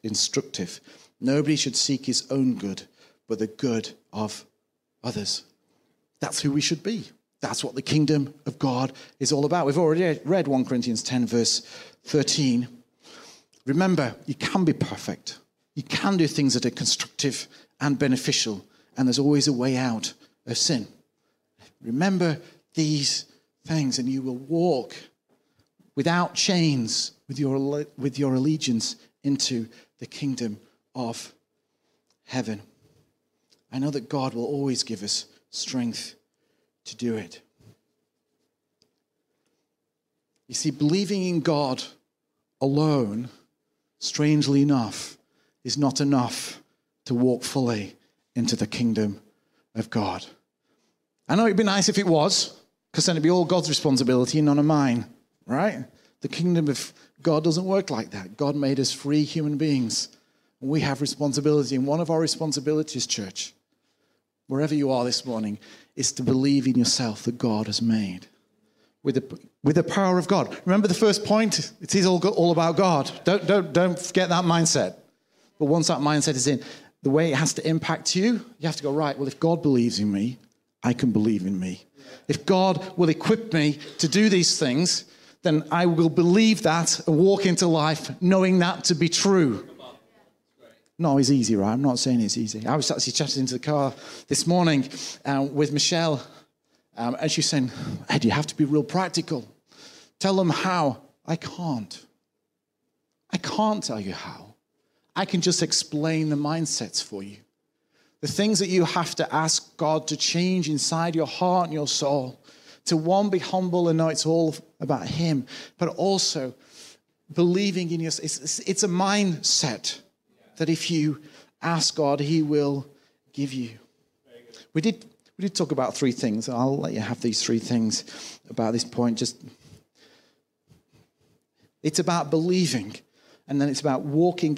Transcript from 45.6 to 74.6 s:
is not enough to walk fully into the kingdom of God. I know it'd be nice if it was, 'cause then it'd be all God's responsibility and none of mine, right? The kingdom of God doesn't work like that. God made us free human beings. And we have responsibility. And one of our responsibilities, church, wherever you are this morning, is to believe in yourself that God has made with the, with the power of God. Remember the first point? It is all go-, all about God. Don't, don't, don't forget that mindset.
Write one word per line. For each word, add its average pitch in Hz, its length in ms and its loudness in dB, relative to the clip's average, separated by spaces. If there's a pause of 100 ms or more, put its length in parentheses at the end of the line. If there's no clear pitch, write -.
is 120 160 -6
not 135 220 0
enough 139 600 -2 (460)
to 127 80 -2
walk 123 280 2
fully 113 540 -2 (380)
into 113 220 0
the 110 100 -2
kingdom 107 540 -2 (540)
of 110 140 -6
God. 98 380 -4 (1000)
I 156 100 0
know 226 100 4
it'd 196 100 2
be 220 80 4
nice 196 240 2
if 185 80 0
it 196 100 2
was, 165 460 2 (400)
'cause 156 140 0
then 180 100 2
it'd 151 60 0
be 160 80 4
all 180 160 4
God's 160 240 0
responsibility 127 680 2
and 151 80 4
none 143 120 4
of 147 80 4
mine, 139 400 2 (400)
right? 139 400 -2 (340)
The 120 80 -8
kingdom 165 400 0
of - 240 -4 (300)
God 156 220 2
doesn't 170 200 2
work 190 240 0
like 220 220 -4
that. 95 260 -14
God 143 200 -2
made 139 220 0
us 131 140 0
free 147 320 0
human 147 320 -2
beings. 135 520 0 (520)
And 131 80 -6
we 151 120 0
have 135 200 -2
responsibility. 143 760 0
And 131 100 0
one 151 140 0
of 165 100 -2
our 165 100 2
responsibilities, 151 840 -2
church, - 480 -8 (920)
wherever 143 280 -2
you 143 160 2
are 123 160 0
this - 180 -4
morning, 110 340 -6 (380)
is 131 160 -2
to - 100 -8
believe 135 440 2
in 127 100 2
yourself 117 460 0
that 120 160 -4
God 110 300 0
has 104 120 -4
made 107 460 0 (760)
with 139 120 0
the, - 240 -4 (240)
with 151 140 2
the 170 60 6
power 185 360 2
of 175 100 -2
God. 175 260 0 (120)
Remember 202 220 6
the 180 40 2
first 208 320 4
point? 208 560 0
It - 140 -4
is 190 100 6
all 185 140 4
go-, 175 120 2
all 170 200 4
about 165 260 2
God. 170 340 4 (140)
Don't, 190 220 2
don't, 180 260 2
don't 175 260 4
forget 185 300 0
that 175 160 2
mindset. 160 520 2 (640)